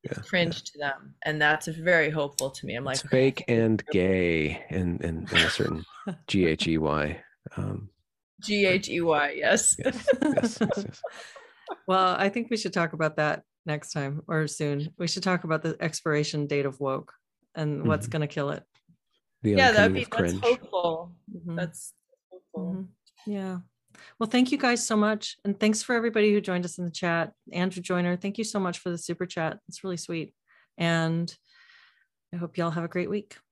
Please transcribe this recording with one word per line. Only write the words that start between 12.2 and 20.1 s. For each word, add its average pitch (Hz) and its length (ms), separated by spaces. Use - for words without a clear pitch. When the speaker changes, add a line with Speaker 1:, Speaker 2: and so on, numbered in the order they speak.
Speaker 3:
think 226 220
we 233 80
should 190 160
talk 165 180
about 156 240
that 151 260
next 151 280
time 143 360
or 156 180
soon. 147 520
We 175 100
should 180 140
talk 180 220
about 160 180
the 160 180
expiration 151 640
date 143 200
of 131 120
woke 135 340
and 151 340
what's 104 180
Speaker 2:
Mm-hmm. 117 60
Speaker 3:
gonna 156 160
kill 143 220
it. 147 120
Speaker 2:
The 107 100
Speaker 1:
Yeah, 254 200
that'd 214 40
Speaker 2:
oncoming 202 180
Speaker 1:
be, - 100
Speaker 2:
of - 60